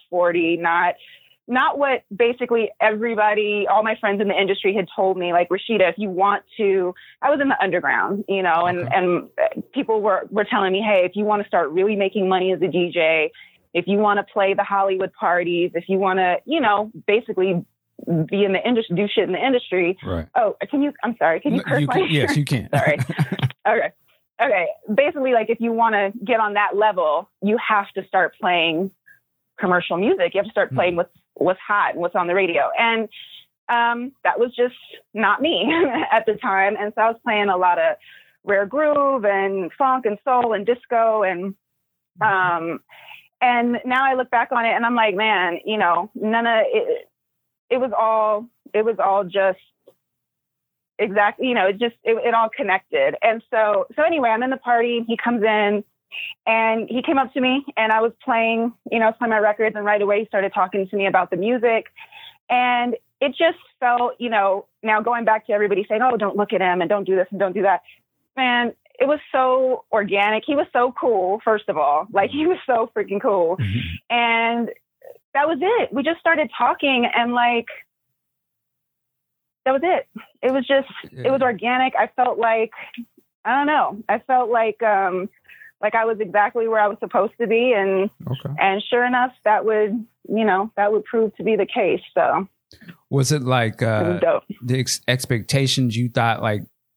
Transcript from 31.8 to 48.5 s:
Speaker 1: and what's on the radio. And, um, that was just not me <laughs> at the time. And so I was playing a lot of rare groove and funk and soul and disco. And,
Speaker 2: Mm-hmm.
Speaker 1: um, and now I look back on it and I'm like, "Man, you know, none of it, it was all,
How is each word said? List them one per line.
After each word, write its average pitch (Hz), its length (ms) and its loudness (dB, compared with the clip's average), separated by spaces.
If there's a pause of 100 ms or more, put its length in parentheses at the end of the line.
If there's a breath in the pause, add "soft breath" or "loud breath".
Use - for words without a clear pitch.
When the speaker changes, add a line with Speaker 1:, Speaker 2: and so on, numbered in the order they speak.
Speaker 1:
and 160 60 -8
what's 175 140 -4
on 180 140 0
the 175 60 0
radio. 170 340 0 (100)
And, 226 300 0 (600 loud breath)
um, 240 440 -2 (100)
that 180 160 0
was 247 160 0
just 247 220 -2 (380)
not 208 280 0
me 330 220 0
<laughs> 320 480 0
at 220 140 2
the 214 80 0
time. 196 440 0
And 208 160 -6
so - 60 -2
I 220 80 4
was 226 160 -4
playing 208 240 0
a 185 80 0
lot 180 240 2
of 160 160 0 (480 loud breath)
rare 202 220 0
groove 277 580 0
and 196 480 -2
funk 262 340 0
and 208 160 -2
soul 247 300 0
and 202 120 -4
disco. 226 600 0
And, 185 300 -4 (680)
Speaker 2:
Mm-hmm. - 20 -4
Speaker 1:
um, 175 580 0 (600 loud breath)
and 240 440 2
now 254 200 0
I 269 100 2
look 254 160 -4
back 240 220 0
on 240 120 0
it 226 100 0
and 226 120 0
I'm 240 80 0
like, 220 220 2
"Man, 185 480 0
you 214 120 -4
know, 185 380 0
none 226 320 -2
of 220 220 2
it, - 400 -2 (600)
it 254 100 0
was 247 200 -2
all, 220 480 0 (260)